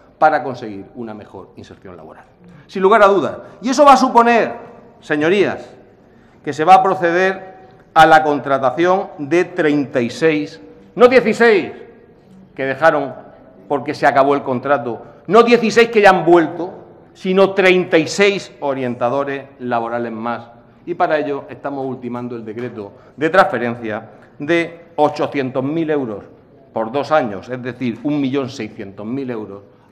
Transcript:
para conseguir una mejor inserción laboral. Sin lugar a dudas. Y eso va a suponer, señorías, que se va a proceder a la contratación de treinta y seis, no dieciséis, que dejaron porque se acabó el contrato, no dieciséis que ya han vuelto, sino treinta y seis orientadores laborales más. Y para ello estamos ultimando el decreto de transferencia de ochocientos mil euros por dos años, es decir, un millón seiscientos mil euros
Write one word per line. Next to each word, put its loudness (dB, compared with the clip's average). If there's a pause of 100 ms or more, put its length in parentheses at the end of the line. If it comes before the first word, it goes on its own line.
(180)
para 2
conseguir -12 (100)
una -12
mejor -20
inserción -20
laboral. -20 (440)
Sin -6
lugar 6
a 8
dudas. 0 (240)
Y -6
eso 4
va 10
a 8
suponer, 2 (480)
señorías, -2 (760)
que -8
se -4
va 8
a 4
proceder -2 (420)
a 8
la 6
contratación 0
de 0
treinta -2
y -2
seis, -4 (340)
no 6
dieciséis, 2 (840)
que -6
dejaron 0 (560)
porque -4
se -4
acabó 4
el -6
contrato, -4 (260)
no 6
dieciséis 2
que 2
ya 8
han 2
vuelto, 2 (420)
sino 2
treinta 2
y 2
seis 0
orientadores -4 (140)
laborales -6
más. -10 (360)
Y -10
para -2
ello -6
estamos -10
ultimando -10
el -14
decreto -12 (240)
de -4
transferencia -2 (280)
de -4 (100)
ochocientos -4
mil -6
euros -6 (480)
por -6
dos -4
años, -2
es -10
decir, -8
un -4
millón -4
seiscientos -14
mil -8
euros -12 (280)